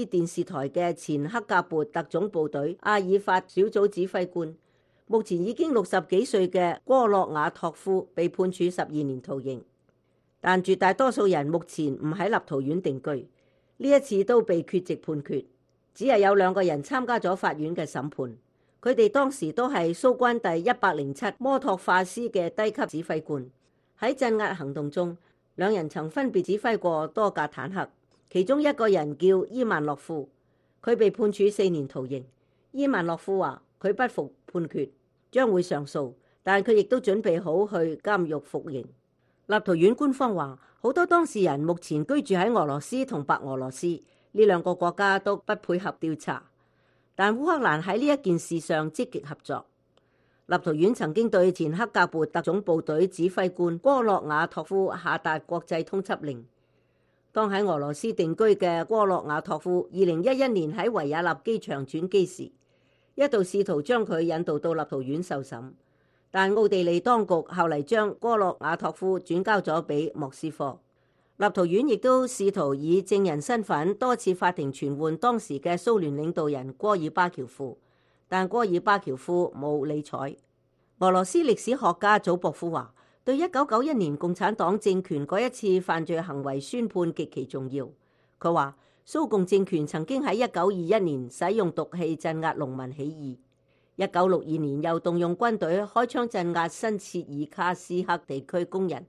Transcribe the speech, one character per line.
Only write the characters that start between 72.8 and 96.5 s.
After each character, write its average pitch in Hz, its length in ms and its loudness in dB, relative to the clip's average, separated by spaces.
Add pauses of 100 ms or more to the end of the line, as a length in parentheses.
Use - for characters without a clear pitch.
證 196 260 2
人 147 140 -2
身 233 200 -2
份 175 340 -2
多 254 200 0
次 185 180 0
法 180 200 0
庭 143 180 -4
傳 143 240 -4
喚 160 220 -2
當 240 200 2
時 139 220 -8
嘅 175 180 -2
蘇 220 220 2
聯 147 160 -2
領 156 160 -4
導 165 160 -2
人 135 240 -4
戈 208 200 0
爾 160 180 0
巴 180 200 0
喬 135 160 -10
夫， 123 320 -12 (520)
但 185 180 0
戈 214 120 0
爾 180 200 2
巴 202 180 2
喬 139 200 -6
夫 175 360 -2
冇 147 320 -4
理 151 160 -4
睬。 135 360 -8 (640)
俄 185 120 4
羅 185 140 4
斯 339 140 0
歷 311 180 4
史 - 140 -4
學 240 280 0
家 208 180 4
祖 180 200 0
博 175 120 -2
夫 170 220 -6
話， 123 220 -6 (320)
對 262 100 2
一 339 140 0
九 285 160 0
九 220 180 2
一 311 80 -2
年 170 240 0
共 175 180 -2
產 202 220 0
黨 196 240 0
政 185 240 0
權 143 240 -4
嗰 214 180 0
一 247 40 0
次 190 360 0
犯 165 200 -2
罪 165 160 -2
行 143 200 -8
為 135 160 -4
宣 233 300 -4
判 175 260 -2
極 151 200 -6
其 131 120 -8
重 131 240 -8
要。 131 200 -6 (500)
佢 170 140 0
話， 143 240 -2 (280)
蘇 302 220 -2
共 196 180 0
政 196 200 2
權 160 200 -2
曾 156 200 -6
經 262 180 -4
喺 208 120 -2
一 233 120 0
九 180 200 0
二 208 40 2
一 190 320 2
年 131 260 -2
使 180 220 -2
用 208 220 0
毒 156 200 -4
氣 165 220 -4
鎮 160 260 -4
壓 160 120 -2
農 143 140 -6
民 131 280 -10
起 143 80 -10
義， 147 340 -10 (640)
一 196 60 -2
九 185 220 4
六 175 100 4
二 - 60 -8
年 151 360 -2
又 165 200 0
動 175 180 0
用 175 160 0
軍 233 220 0
隊 180 240 0
開 226 240 0
槍 240 240 -2
鎮 175 260 -2